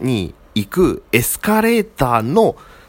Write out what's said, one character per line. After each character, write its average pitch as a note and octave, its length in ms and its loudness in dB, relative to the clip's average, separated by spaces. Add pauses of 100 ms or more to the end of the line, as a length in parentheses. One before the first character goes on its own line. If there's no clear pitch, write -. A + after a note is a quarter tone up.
に A2+ 320 -4 (200)
行 G#2 140 -4
く D#3+ 360 0 (100)
エ A2+ 80 4
ス - 180 -6
カ G#3+ 220 0
レ A3+ 180 2
ー G#3 100 -4
タ B2 260 0
ー A2 60 0
の D#3+ 360 0 (320)